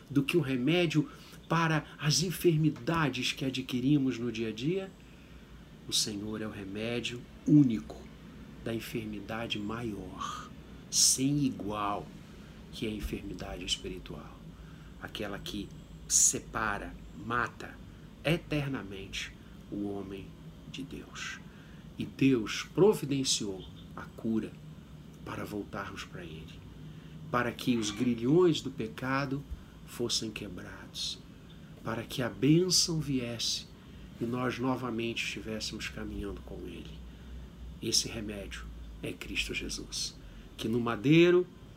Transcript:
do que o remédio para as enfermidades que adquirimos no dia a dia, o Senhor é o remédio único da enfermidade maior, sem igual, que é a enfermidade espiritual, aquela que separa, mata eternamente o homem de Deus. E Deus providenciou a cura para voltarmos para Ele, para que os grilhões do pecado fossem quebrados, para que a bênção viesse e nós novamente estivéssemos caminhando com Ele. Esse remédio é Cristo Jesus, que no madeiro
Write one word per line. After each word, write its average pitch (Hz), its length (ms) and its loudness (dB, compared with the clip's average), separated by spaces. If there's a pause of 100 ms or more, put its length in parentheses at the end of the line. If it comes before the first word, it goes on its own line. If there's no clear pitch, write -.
do 139 140 6
que - 140 4
o 175 40 8
remédio 147 680 4 (400)
para 160 360 4 (140)
as 143 240 4
enfermidades 156 1080 4
que - 120 -4
adquirimos 131 760 4
no 120 120 -2
dia 113 180 -2
a 110 40 -2
dia, 175 380 -2 (960)
o 110 40 -8
Senhor 107 480 0
é 107 60 -4
o 107 40 -6
remédio 113 720 -4 (260)
único 143 540 8 (640)
da 113 100 -2
enfermidade 110 840 -4
maior, 104 920 -6 (400)
sem 143 540 6
igual, 101 640 0 (640)
que - 140 -4
é 110 40 0
a 107 40 -2
enfermidade 98 720 -6
espiritual, 90 720 -6 (640)
aquela 101 360 -6
que 101 300 -6 (380)
separa, 104 880 2 (320)
mata 117 480 -2 (500)
eternamente 131 1080 -2 (380)
o 101 180 -2
homem 98 380 -6 (440)
de - 120 -8
Deus. - 560 -10 (600)
E - 60 -2
Deus 131 580 4 (120)
providenciou 135 920 4 (320)
a 92 60 -10 (140)
cura 110 360 0 (720)
para 104 200 -6
voltarmos 95 600 -6
para 92 200 -12
Ele, 80 360 -12 (720)
para 120 220 2
que 120 240 2
os 107 140 0
grilhões 123 680 6
do 131 100 -4
pecado 131 720 -2 (440)
fossem 117 440 -2
quebrados, - 880 -8 (640)
para 113 200 -4
que - 200 -4
a 117 60 2
bênção 160 720 6
viesse 123 640 -2 (540)
e 120 40 -2
nós 120 340 0
novamente 117 640 0
estivéssemos 110 640 -4
caminhando 101 540 -6
com - 140 -10 (100)
Ele. - 340 -10 (800)
Esse 113 260 2
remédio 104 560 -6 (380)
é 117 80 -4
Cristo - 440 -4
Jesus, - 600 -6 (420)
que - 120 -2
no 120 120 4
madeiro 156 640 8 (300)